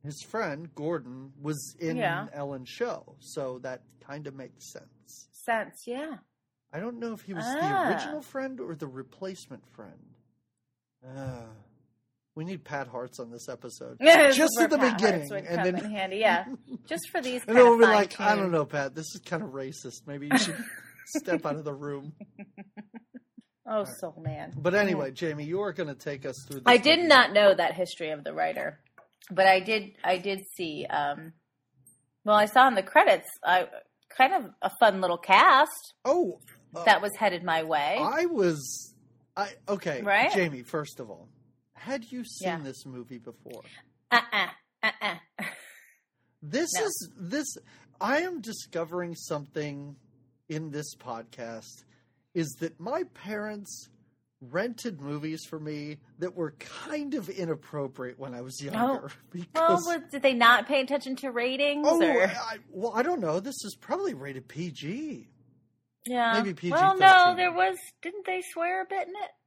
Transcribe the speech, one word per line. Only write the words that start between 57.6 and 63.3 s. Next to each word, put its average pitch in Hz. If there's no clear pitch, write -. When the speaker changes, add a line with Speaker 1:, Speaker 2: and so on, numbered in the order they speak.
Speaker 1:
when 135
I 120
was 131
Speaker 2:
Oh. 143
Speaker 1:
younger. 240
<laughs> -
Speaker 2:
Well, 175
Speaker 1:
Because -
Speaker 2:
was, 339
did 277
they 269
not 240
pay 269
attention 262
to 277
ratings, 269
Speaker 1:
Oh, 330
Speaker 2:
or? 269
Speaker 1:
I, 226
well, 202
I 233
don't 339
know. 170